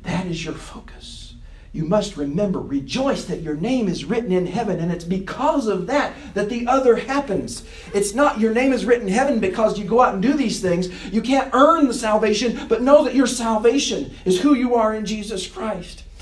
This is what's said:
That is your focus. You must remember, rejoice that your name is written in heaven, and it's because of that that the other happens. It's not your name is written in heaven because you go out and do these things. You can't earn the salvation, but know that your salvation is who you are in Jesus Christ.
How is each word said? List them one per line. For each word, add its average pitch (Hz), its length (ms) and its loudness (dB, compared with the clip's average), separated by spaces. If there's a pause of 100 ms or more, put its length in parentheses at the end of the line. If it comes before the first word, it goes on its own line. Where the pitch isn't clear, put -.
That 175 240 -4
is 160 180 -6
your 156 100 -6
focus. - 800 -18 (380)
You 160 120 -6
must 202 320 0
remember, 151 420 -2
rejoice 220 680 -4
that 165 160 -6
your 151 120 -6
name 220 320 -2
is 170 180 -4
written 190 280 -2
in 180 140 2
heaven, 185 340 -4
and 170 100 -2
it's - 140 -6
because 233 640 -2
of 185 180 -2
that 262 280 -2 (200)
that 208 140 -2
the 240 180 -6
other 254 300 4
happens. 233 680 -4 (320)
It's 202 180 0
not 269 280 2
your 220 120 4
name 254 200 2
is 214 120 0
written 233 220 2
in 185 80 0
heaven 254 240 2
because 196 400 0
you 202 60 -6
go 226 160 4
out 240 140 4
and 190 80 -2
do 262 100 4
these 254 280 0
things. 180 280 0 (240)
You 220 100 0
can't 254 320 0
earn 294 320 6
the 240 80 2
salvation, 214 720 0
but 226 140 2
know 294 220 8
that 240 100 -2
your 254 140 4
salvation 226 840 0 (140)
is 185 160 2
who 294 140 6
you 240 200 0
are 214 180 2
in 220 140 -6
Jesus 202 400 -6
Christ. 202 560 -8 (200)